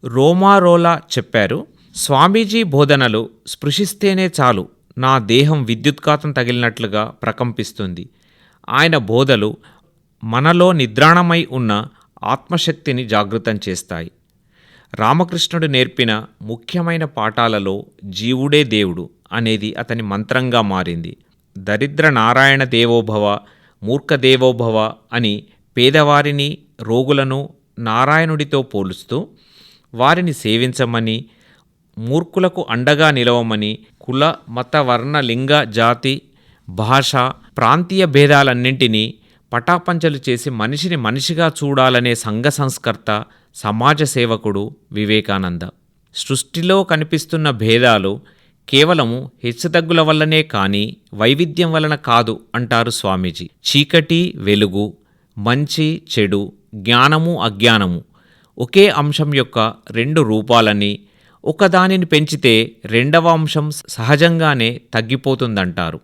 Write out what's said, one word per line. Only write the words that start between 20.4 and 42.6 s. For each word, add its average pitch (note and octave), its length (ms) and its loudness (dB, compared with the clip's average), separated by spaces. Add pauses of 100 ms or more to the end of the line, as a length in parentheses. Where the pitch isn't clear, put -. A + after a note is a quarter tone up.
మారింది. F2+ 560 -4 (420)
"దరిద్ర C#3+ 520 0
నారాయణ C3+ 540 4
దేవోభవ, A2+ 760 0 (440)
మూర్ఖ C3 320 -4
దేవోభవ" B2 800 2 (200)
అని A2 320 -2 (320)
పేదవారిని, C#3+ 840 2 (240)
రోగులను C3 680 -2 (300)
నారాయణుడితో C#3+ 840 -2
పోలుస్తూ, G#2 680 -8 (680)
వారిని D#3 380 2
సేవించమని, A#2 920 -2 (720)
మూర్ఖులకు E3+ 720 -2
అండగా C#3+ 400 2
నిలవమని, A#2 680 0 (220)
కుల, C#3+ 340 -2 (140)
మత, B2 280 -6
వర్ణ, C3+ 440 0
లింగ, C3+ 420 0
జాతి, A#2 600 0 (460)
భాష, A#2 480 0 (400)
ప్రాంతీయ F3 480 2
భేదాలన్నింటినీ B2+ 1120 2 (380)
పటాపంచలు E3 680 -2 (100)
చేసి B2 220 -2
మనిషిని C#3+ 460 -4
మనిషిగా D3 560 -2 (120)
చూడాలనే B2+ 500 2
సంఘ A2+ 300 -6
సంస్కర్త, C3 800 -2 (300)